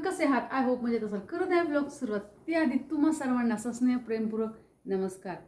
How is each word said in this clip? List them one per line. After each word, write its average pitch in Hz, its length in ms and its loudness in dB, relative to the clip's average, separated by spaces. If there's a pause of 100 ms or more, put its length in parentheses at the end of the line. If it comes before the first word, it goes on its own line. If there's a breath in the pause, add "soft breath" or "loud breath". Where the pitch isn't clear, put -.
कसे 359 200 0
आहात? 262 380 2
I 247 60 2
hope 254 120 0
मजेत 233 200 0
असाल. 208 180 -4
करत 349 320 -2
आहे 349 120 4
ब्लॉगची 294 320 0
सुरुवात. 214 240 -2
त्याआधी 320 580 0 (140)
तुम्हा 311 200 4
सर्वांना 247 460 0
सस्नेह 247 400 0
प्रेमपूर्वक 220 520 -2 (360 loud breath)
नमस्कार. 190 500 -2 (120)